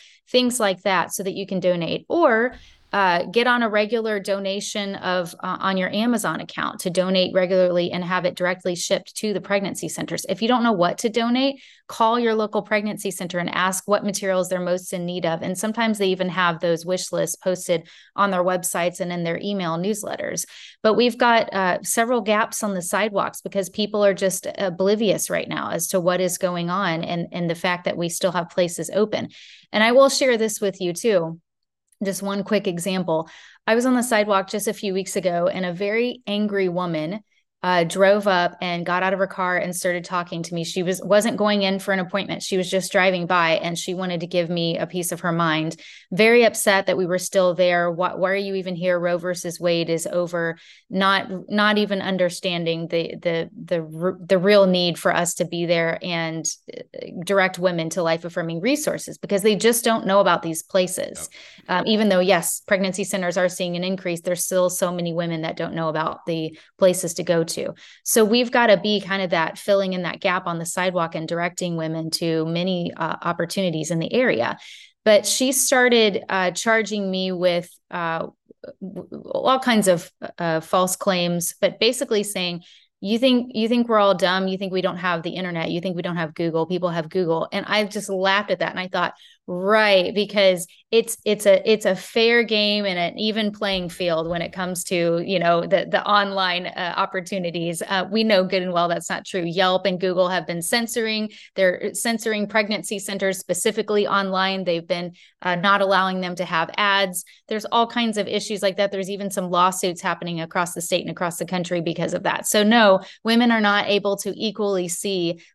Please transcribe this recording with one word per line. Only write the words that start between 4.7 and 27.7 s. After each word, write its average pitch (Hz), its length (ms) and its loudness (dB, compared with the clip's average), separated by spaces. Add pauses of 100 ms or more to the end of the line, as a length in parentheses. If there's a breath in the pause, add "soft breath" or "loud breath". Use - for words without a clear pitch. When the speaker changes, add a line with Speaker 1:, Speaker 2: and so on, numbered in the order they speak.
Speaker 1:
of, 180 440 -4
uh, 180 220 -6
on 190 160 0
your 185 160 0
Amazon 208 480 0
account - 400 -6
to 185 80 -4
donate 185 440 0
regularly 180 560 2
and 180 140 -4
have 180 220 -2
it 175 100 -2
directly 180 400 -2
shipped 175 400 -4
to 214 160 -4
the 185 80 -2
pregnancy 196 480 -4
centers. 165 400 -8
If 185 140 -4
you 226 80 2
don't 247 140 2
know 233 100 4
what 175 240 2
to 233 120 -2
donate, 247 520 0 (260 loud breath)
call 233 320 2
your 226 160 2
local 214 260 0
pregnancy 208 480 -2
center 180 300 -6
and 175 100 -2
ask 185 380 -2
what 202 160 2
materials 185 460 0
they're 185 100 -2
most 180 320 -2
in 175 140 -4
need 175 200 -4
of. 165 160 -2
And 180 160 -4
sometimes 220 420 0
they 196 100 2
even 185 180 0
have 170 320 0
those 170 260 0
wish 180 280 -4
lists 165 240 -2
posted 180 500 -2 (300 loud breath)
on 202 120 2
their 180 140 0
websites 175 560 -2
and 175 100 -4
in 175 140 -4
their 165 180 -2
email 180 360 -2
newsletters. - 680 -4 (380 loud breath)
But 214 120 4
we've 240 220 4
got, 233 360 4
uh, 185 300 0
several 233 360 0
gaps 214 420 0
on 202 120 -2
the 180 80 -4
sidewalks 196 580 -2
because 190 300 -4
people 208 340 -2
are 202 100 6
just 190 340 -2 (100)
oblivious 190 720 0
right 170 180 -2
now 156 220 -4
as 165 180 -4
to 185 140 0
what 180 180 2
is 180 180 0
going 175 320 -2
on 175 360 -2
and, 170 260 -4
and 175 180 -2
the 170 60 -2
fact 175 300 -4